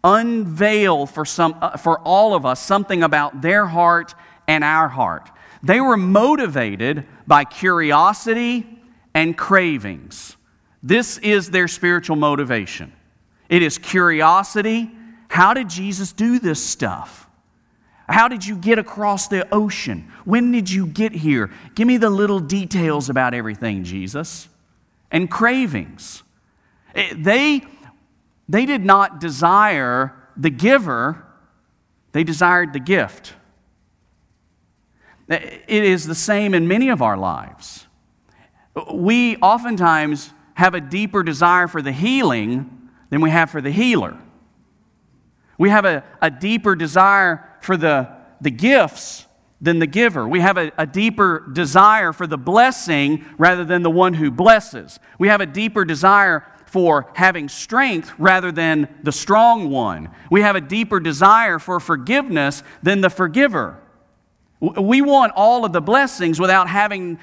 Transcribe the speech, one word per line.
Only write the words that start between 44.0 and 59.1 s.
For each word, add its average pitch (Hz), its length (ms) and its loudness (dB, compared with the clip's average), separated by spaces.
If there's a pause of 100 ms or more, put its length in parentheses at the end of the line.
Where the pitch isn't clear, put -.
We 190 120 4
have 208 160 4
a, 156 180 0 (180)
a 165 80 2
deeper 196 460 -2
desire 180 760 2 (120)
for 190 160 -2
the, 147 320 0 (320)
the 139 100 -2
gifts 190 720 0 (360)
than 165 180 0
the 160 80 0
giver. 165 400 -2
We 175 140 0
have 190 160 2
a, 160 200 -4
a 156 80 -2
deeper 190 680 -2
desire 175 580 4
for 175 160 -8
the 151 100 -6
blessing 156 880 2 (120)
rather 175 260 2
than 175 180 0
the 170 80 0
one 180 240 2
who 156 160 -2
blesses. 143 720 2 (180)
We 196 120 2
have 208 100 4
a 196 60 -2
deeper 202 400 -4
desire 175 600 2 (200)
for 165 480 0
having 175 340 0
strength 220 720 -4
rather 185 340 2
than 156 380 0 (120)
the 147 120 -4